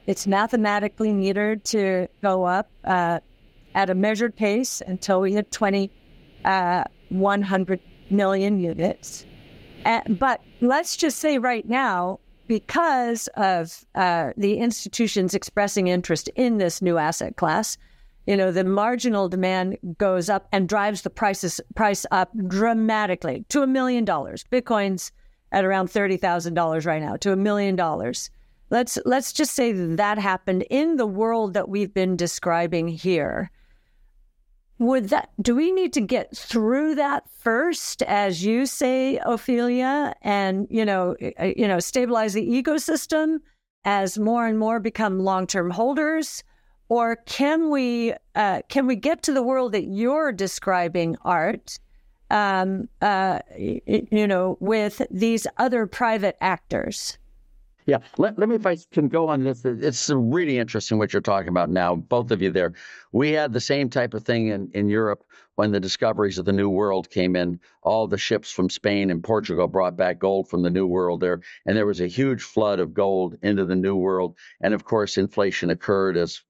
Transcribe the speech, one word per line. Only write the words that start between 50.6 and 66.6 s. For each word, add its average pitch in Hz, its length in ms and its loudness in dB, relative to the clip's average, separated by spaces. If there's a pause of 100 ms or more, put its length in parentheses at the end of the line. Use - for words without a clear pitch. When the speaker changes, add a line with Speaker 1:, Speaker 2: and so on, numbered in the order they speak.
Speaker 1:
Art, 180 560 -2 (500)
um, 190 580 0 (140)
uh, 190 380 2 (100)
y-, - 340 -6
y-, 220 280 0
you 214 160 2
know, 185 320 0
with 208 500 0
these 226 340 0 (140)
other 233 280 2
private 220 540 -2
actors? - 800 -4 (680)
Speaker 2:
Yeah, 139 120 4 (200)
let, 208 200 0
let 208 100 2
me, 233 60 2
if 214 120 -2
I 175 100 2 (160)
can 147 160 2
go 160 200 2
on 143 140 2
this. 127 220 -2
It's 131 460 -2
really 135 480 2
interesting 110 400 -2
what 107 140 0
you're 101 100 2
talking 98 260 0
about 87 220 0
now, 90 260 2
both 120 340 0
of 98 100 0
you 92 120 2
there. 87 220 0 (360)
We 147 220 2
had 151 200 0
the 120 80 -2
same 139 280 0
type 123 260 -2
of 107 80 -6
thing 113 260 0
in, 98 260 -4
in 104 140 2
Europe 104 360 0 (320)
when 107 160 2
the 101 80 2
discoveries 95 580 0
of 85 60 -6
the 101 80 2
New 98 160 2